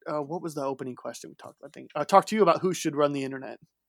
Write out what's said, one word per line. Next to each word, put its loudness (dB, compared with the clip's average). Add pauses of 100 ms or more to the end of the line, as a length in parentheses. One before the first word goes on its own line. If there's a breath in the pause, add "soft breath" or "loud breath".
uh, -4
what -8
was -8
the -4
opening -6
question -12
we -20
talked -20
about? -16
I -20
think, -18
uh, -2
talk 6
to -4
you 4
about 6
who 0
should -2
run 4
the -2
internet. -8 (300)